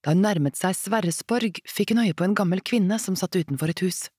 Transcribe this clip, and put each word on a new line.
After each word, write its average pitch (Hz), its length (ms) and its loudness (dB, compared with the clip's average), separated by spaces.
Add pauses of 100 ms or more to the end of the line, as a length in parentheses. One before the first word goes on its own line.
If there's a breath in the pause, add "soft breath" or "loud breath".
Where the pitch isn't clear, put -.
Da 147 80 4
hun 180 80 6
nærmet 170 340 2
seg 185 220 -2
Sverresborg, 214 880 -2
fikk - 260 -2
hun 233 140 4
øye 165 80 2
på 180 100 0
en 196 140 2
gammel 185 240 0
kvinne 214 400 2
som 185 160 -4
satt 185 180 -4
utenfor 156 360 -2
et - 100 -4
hus. 180 240 -4 (120)